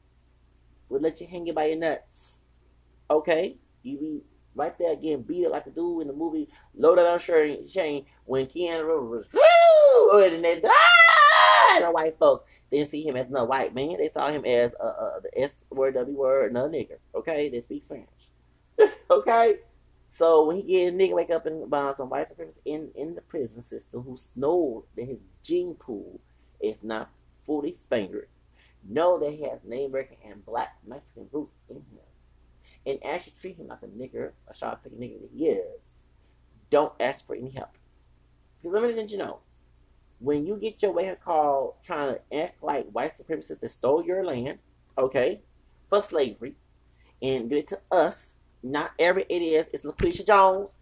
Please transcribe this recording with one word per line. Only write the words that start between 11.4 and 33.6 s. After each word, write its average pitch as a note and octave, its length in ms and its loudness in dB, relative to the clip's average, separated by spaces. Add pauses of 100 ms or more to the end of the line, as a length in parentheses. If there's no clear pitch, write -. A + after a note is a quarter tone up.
the E4+ 100 2
white D#3+ 280 -2
folks C#3+ 260 4 (260)
didn't D3 200 -2
see D#3 160 -8
him C3+ 100 -4
as B2+ 140 -6
no C3 140 -2
white A#2 300 -2
man. D3 240 -6
They D#3 100 -2
saw C#3+ 200 -4
him D3 160 -6
as, A#2+ 360 2
uh, A2 60 -4
uh, G#2 340 -8
the - 200 -6
S C#3 120 -2 (180)
word, C3+ 240 -2
W C3 220 -6
word, C3+ 340 0
another B2 180 -4
nigger. B2+ 280 -10 (180)
Okay? D3 340 -6
They A#2+ 120 -8
speak D3 240 -14
Spanish. C3 240 -18 (720)
<laughs> G#4+ 140 6 (180)
Okay? A3+ 460 4 (540)
So D#3+ 360 4
when E3+ 100 -2
he G3+ 60 -6
get F3+ 300 0
a F3+ 40 -6
nigga F#3 160 2
wake E3+ 180 -2
up D#3+ 160 -4
and D#3 240 -8
bomb C#3 260 -2
some C3 120 -10
white C#3 200 -6
supremacists D#3+ 260 -18 (100)
in, D3+ 320 -10
in D#3+ 180 -10
the E3+ 60 -16
prison A#2+ 460 -10
system A#2 360 -16
who B2+ 140 -16 (180)
know C#3 500 -2 (120)
that A#2+ 100 -10
his B2+ 120 -12 (260)
gene F3 300 -4
pool G2 440 -14 (420)
is G#2+ 220 -6
not A2 280 -10 (340)
fully C#3+ 360 -6
Spaniard, - 480 -6 (600)
know D#3+ 320 0
that D3 120 -4
he D3+ 100 -16
has A#2 220 -10
Native C3 260 -8
American C3 260 -10 (120)
and G2+ 160 -20
black A#2+ 320 -10 (100)
Mexican A2+ 440 -20
roots D3 240 -10 (140)
in A#2+ 80 -20
him, D3 60 -20 (1040)
and C3+ 180 -8
actually F3 340 -10
treat F#3 180 -18
him D#3 100 -20